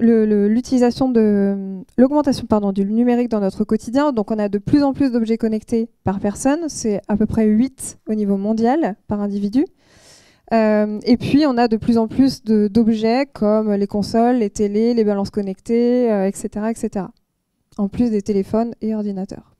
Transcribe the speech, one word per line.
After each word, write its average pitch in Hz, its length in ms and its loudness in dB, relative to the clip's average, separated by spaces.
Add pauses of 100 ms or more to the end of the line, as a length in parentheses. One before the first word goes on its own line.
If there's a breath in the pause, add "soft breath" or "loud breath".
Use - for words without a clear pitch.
le, 226 240 4
le, 208 240 2
l'utilisation 247 600 2
de, 196 720 0 (160)
l'augmentation, 269 480 2
pardon, 208 260 2
du 196 140 0
numérique 240 420 2
dans 220 120 -2
notre 196 240 -2
quotidien. 269 480 0
Donc 214 180 -2
on 220 80 -4
a 208 100 0
de 196 100 -2
plus 285 240 0
en 269 120 0
plus 277 160 0
d'objets 226 260 0
connectés 226 540 -2 (140)
par 190 140 -2
personne, 262 500 -2
c'est 214 400 -4
à 214 100 0
peu 220 80 0
près 226 180 0
huit 214 540 0 (100)
au 220 60 -4
niveau 202 240 -2
mondial 226 580 0 (100)
par 208 140 -4
individu. 202 460 -2 (840 soft breath)
Euh, 214 520 2
et 247 120 4
puis 294 300 2
on 254 100 0
a 240 120 2
de 220 80 0
plus 226 200 0
en 226 120 2
plus 262 340 0
de, 208 240 2
d'objets 226 680 2
comme 214 400 0
les 202 140 0
consoles, 226 520 0
les 208 120 -2
télés, 214 440 0
les 226 100 2
balances 202 260 -2
connectées, 233 800 0
euh, 196 160 0
et 196 80 -2
cetera, 214 380 -6
et - 20 -8
cetera. 214 380 -8 (680)
En 202 80 -2
plus 240 240 0
des 214 100 0
téléphones 214 600 -2
et 220 160 -4
ordinateurs. 196 640 -8